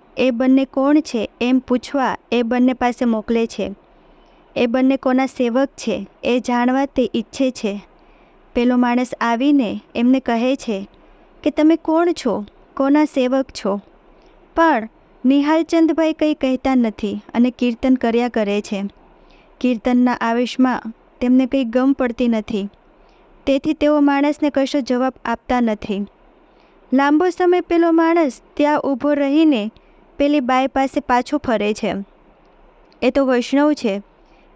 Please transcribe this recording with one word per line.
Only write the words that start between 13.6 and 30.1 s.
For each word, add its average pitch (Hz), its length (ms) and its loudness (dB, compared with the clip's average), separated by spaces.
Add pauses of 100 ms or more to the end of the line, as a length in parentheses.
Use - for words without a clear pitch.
પણ 294 320 2 (360)
નિહાલચંદભાઈ 311 880 2
કંઈ 302 220 0
કહેતા 262 400 -2
નથી 214 480 -2 (120)
અને 247 160 2
કીર્તન 247 440 0
કર્યા 240 340 0
કરે 208 320 -2
છે. 202 240 -6 (760)
કીર્તનના 247 520 0
આવેશમાં 240 680 -2 (380)
તેમને 254 260 2
કંઈ 269 180 -2
ગમ 254 280 0
પડતી 247 360 -2
નથી, 214 400 -4 (800)
તેથી 277 260 0
તેઓ 294 280 2
માણસને 285 500 0
કશો 269 300 -2
જવાબ 247 320 -2 (120)
આપતા 240 360 -4
નથી. 208 460 -4 (840)
લાંબો 294 380 2
સમય 359 300 2
પેલો 339 320 2
માણસ 330 480 2 (140)
ત્યાં 294 260 2
ઊભો 277 320 -2
રહીને 285 580 2 (460)